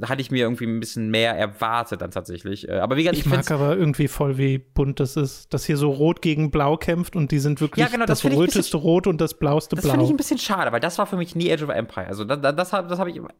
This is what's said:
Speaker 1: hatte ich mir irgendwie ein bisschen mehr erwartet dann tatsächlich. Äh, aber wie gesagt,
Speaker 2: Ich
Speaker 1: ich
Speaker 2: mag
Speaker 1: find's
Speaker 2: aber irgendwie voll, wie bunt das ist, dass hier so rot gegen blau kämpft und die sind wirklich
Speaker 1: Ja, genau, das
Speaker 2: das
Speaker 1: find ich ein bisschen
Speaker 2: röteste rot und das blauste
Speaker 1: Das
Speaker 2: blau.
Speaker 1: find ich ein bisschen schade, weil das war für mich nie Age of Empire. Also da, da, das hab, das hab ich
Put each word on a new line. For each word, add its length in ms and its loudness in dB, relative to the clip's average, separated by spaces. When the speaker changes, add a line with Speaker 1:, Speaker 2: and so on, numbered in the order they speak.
Speaker 1:
hatte 160 -2
ich 80 -10
mir 140 2
irgendwie 220 0
ein 140 -2
bisschen 300 -6
mehr 260 2
erwartet 640 -2
dann 100 -6
tatsächlich. 580 -8
Äh, 80 -4
aber 180 0
wie 80 2
gesagt, 140 2
Speaker 2:
Ich 60 -2
Speaker 1:
ich 20 -2
Speaker 2:
mag 120 4
Speaker 1:
find's 140 -2
Speaker 2:
aber 240 2
irgendwie 320 2
voll, 300 -2
wie 220 0
bunt 400 -2
das 180 -2
ist, 340 -4
dass 140 -4
hier 120 0
so 120 2
rot 320 2
gegen 300 2
blau 260 2
kämpft 380 -2
und 160 0
die 80 2
sind 200 0
wirklich 240 2
Speaker 1:
Ja, 80 2
genau, 140 0
das 140 2
Speaker 2:
das 20 -6
Speaker 1:
find 140 2
ich 40 4
ein 60 6
bisschen 140 2
Speaker 2:
röteste 180 0
rot 300 4
und 120 2
das 140 0
blauste 440 0
Speaker 1:
Das 80 -4
Speaker 2:
blau. 100 4
Speaker 1:
find 80 4
ich 80 6
ein 60 2
bisschen 200 -2
schade, 340 -2
weil 80 0
das 200 -2
war 80 0
für 100 -4
mich 180 -4
nie 160 0
Age 120 0
of 60 -2
Empire. 360 -4
Also 180 -8
da, 120 -2
da, 160 2
das 200 -2
hab, 160 -2
das 120 -4
hab 80 -2
ich 120 -10